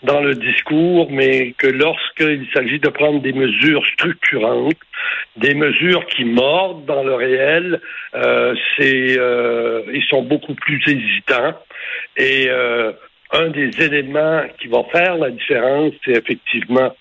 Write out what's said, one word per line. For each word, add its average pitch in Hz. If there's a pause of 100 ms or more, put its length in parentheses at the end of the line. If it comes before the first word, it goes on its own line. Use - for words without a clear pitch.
dans 143
le 143
discours, 156
mais 131
que 139
lorsqu'il 147
s'agit 131
de 143
prendre 147
des 131
mesures 135
structurantes, 123 (640)
des 139
mesures 151
qui -
mordent 151
dans 139
le 135
réel, 139 (340)
euh, 123 (220)
c'est, 131
euh, 120 (100)
ils 135
sont 135
beaucoup 139
plus 143
hésitants. 135 (640)
Et, 135
euh, 120 (400)
un 160
des 143 (100)
éléments 147 (180)
qui -
va 117
faire 175
la 156
différence, 135 (100)
c'est 123
effectivement 123